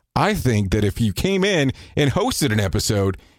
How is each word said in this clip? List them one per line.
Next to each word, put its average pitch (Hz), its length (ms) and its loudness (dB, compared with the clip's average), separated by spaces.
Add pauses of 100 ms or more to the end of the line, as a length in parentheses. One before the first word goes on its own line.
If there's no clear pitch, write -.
(160)
I 170 180 2
think 110 380 0
that 107 120 2
if 98 160 0
you 110 140 0
came 190 300 0
in 165 280 2 (240)
and 147 160 2
hosted 180 400 -2
an 107 80 2
episode, 98 580 0 (220)